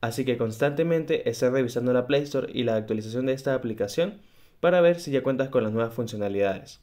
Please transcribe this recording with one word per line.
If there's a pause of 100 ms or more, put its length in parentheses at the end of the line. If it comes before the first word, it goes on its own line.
Así
que
constantemente
esté
revisando
la
Play
Store
y
la
actualización
de
esta
aplicación (380)
para
ver
si
ya
cuentas
con
las
nuevas
funcionalidades.